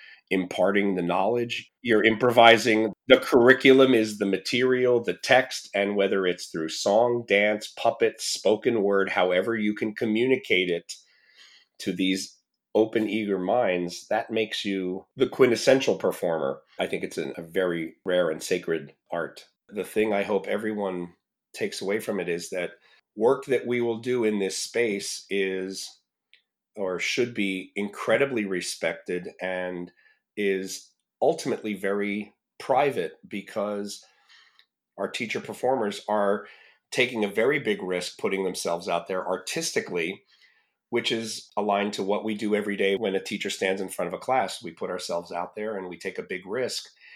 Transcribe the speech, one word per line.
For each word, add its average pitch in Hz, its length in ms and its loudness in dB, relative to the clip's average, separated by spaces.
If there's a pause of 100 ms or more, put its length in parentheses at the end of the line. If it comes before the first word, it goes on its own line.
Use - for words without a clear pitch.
(320)
imparting 95 640 2
the 87 80 -2
knowledge, 110 680 -2 (120)
you're 110 200 4
improvising. 113 880 8 (160)
The 127 120 8
curriculum 131 760 8
is 110 240 2
the 101 80 0
material, 123 760 2
the 90 100 -2
text, - 640 2
and 101 200 0
whether 98 300 2
it's 87 220 -2
through 80 220 -6
song, 117 580 2
dance, 104 400 2
puppet, - 520 0
spoken 107 640 0
word, 98 280 2
however 98 460 2
you 104 200 0
can 110 180 -4
communicate 110 760 0
it 87 240 -6 (840)
to 98 140 -4
these 95 440 -2 (360)
open, 107 340 2
eager 101 300 -2
minds, 92 720 -2
that 107 220 -2
makes 110 340 -4
you 95 400 -4 (100)
the 131 120 2
quintessential 131 680 4
performer. 82 640 -2 (200)
I 92 80 -2
think 90 160 -6
it's - 160 -8
a, 76 180 -6
a 85 60 -12
very 85 500 -2 (100)
rare 90 280 2
and 80 100 -6
sacred 82 520 -4 (180)
art. 82 340 -6 (240)
The 101 140 -8
thing 107 280 0
I 101 120 0
hope 101 240 -2
everyone 104 640 -4 (400)
takes - 300 -6
away 101 160 -2
from 107 200 -4
it 87 100 -4
is 85 200 -6
that 90 220 -6 (440)
work 131 300 2
that 123 220 0
we 123 120 0
will 117 200 -2
do 123 240 -2
in 107 160 2
this 95 180 -2
space 110 720 -4
is 95 720 -6 (760)
or 92 240 -4
should 120 360 -2
be 95 400 -4
incredibly 120 720 0
respected 90 840 -4 (100)
and 90 520 -6 (460)
is 95 520 -4 (320)
ultimately 117 520 -2
very 101 600 -4 (260)
private 131 540 -2 (140)
because 104 760 -6 (960)
our 104 120 -6
teacher 113 300 -6
performers 110 680 -4
are 104 380 0 (460)
taking 123 320 0
a 98 60 0
very 117 300 0
big 107 220 -2
risk 90 360 -6
putting 98 260 -2
themselves 85 440 -4
out 85 200 -2
there 92 200 -4
artistically, 95 960 -4 (640)
which 117 220 -2
is 113 460 -6
aligned 104 360 0
to 101 100 -6
what 101 200 -2
we 110 120 -4
do 104 200 0
every 101 220 -2
day 98 180 2
when 98 200 -2
a 95 80 -2
teacher 98 260 -6
stands 98 320 -2
in 92 80 -6
front 90 180 -6
of 87 60 -6
a 90 80 -10
class. 123 420 -2
We 87 80 -12
put 92 180 -10
ourselves 90 420 -8
out 87 240 -8
there 107 220 -8
and 92 120 -10
we 85 80 -12
take 95 200 -10
a 87 60 -8
big 90 220 -10
risk 113 400 -6 (300)